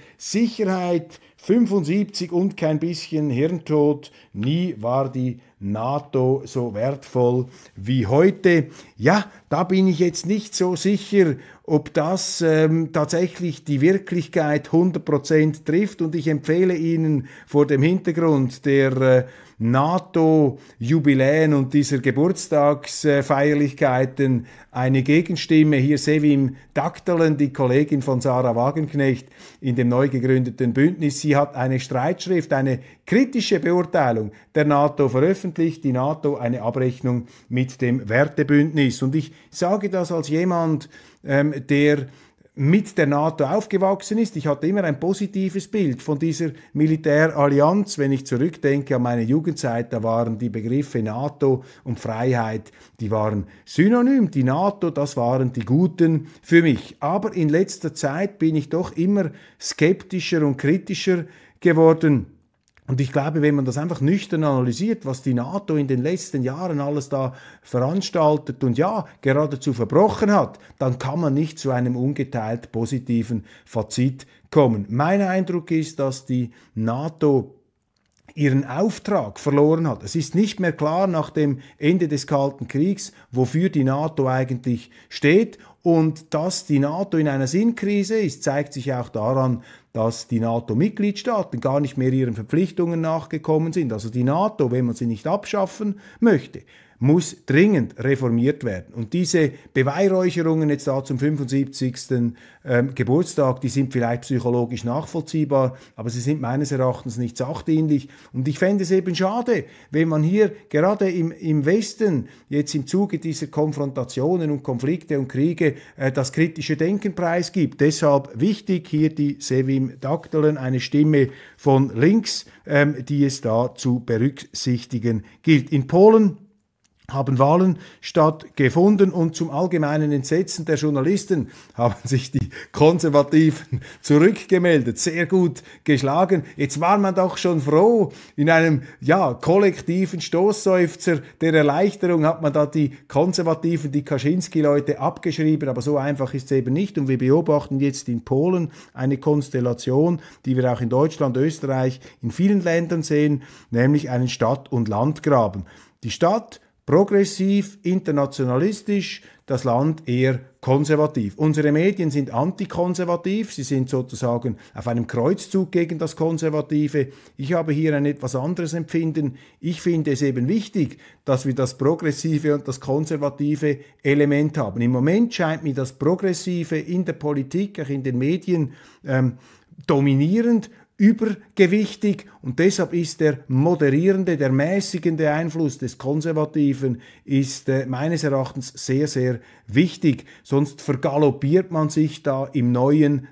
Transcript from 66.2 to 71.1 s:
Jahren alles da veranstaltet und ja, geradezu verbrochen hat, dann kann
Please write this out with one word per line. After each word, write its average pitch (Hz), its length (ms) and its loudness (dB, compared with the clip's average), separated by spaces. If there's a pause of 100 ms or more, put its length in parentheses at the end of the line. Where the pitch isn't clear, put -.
Jahren 151 360 -4
alles 143 300 -6
da 135 240 -4 (300)
veranstaltet 151 1000 -2
und 120 140 0
ja, 190 280 0 (160)
geradezu 139 520 0
verbrochen 185 580 2
hat, 170 280 0 (180)
dann 127 220 -2
kann 139 200 -4